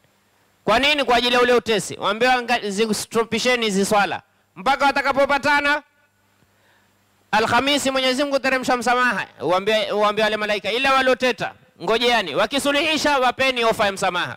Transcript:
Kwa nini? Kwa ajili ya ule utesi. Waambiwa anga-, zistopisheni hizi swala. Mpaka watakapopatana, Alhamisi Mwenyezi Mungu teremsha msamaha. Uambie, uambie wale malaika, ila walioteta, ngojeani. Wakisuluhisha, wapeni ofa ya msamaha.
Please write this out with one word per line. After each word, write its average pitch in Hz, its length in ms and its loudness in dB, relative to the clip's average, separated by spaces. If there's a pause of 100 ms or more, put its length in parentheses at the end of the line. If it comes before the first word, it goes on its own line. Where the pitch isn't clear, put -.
(640)
Kwa 208 140 2
nini? 285 260 0
Kwa 240 120 4
ajili 247 180 2
ya 247 60 4
ule 247 120 4
utesi. 226 440 0
Waambiwa 220 380 0
anga-, 240 360 -2
zistopisheni 226 960 -2
hizi 196 200 0
swala. 185 360 0 (340)
Mpaka 262 300 0
watakapopatana, 277 960 2 (1500)
Alhamisi 254 580 0
Mwenyezi 262 340 0
Mungu 277 140 -2
teremsha 262 380 0
msamaha. 240 500 0 (140)
Uambie, 185 520 0
uambie 208 320 0
wale 214 120 0
malaika, 208 360 -4
ila 269 220 0
walioteta, 254 600 0 (280)
ngojeani. 220 520 0
Wakisuluhisha, 285 840 0
wapeni 254 460 0
ofa 220 220 2
ya 196 60 0
msamaha. 180 440 -4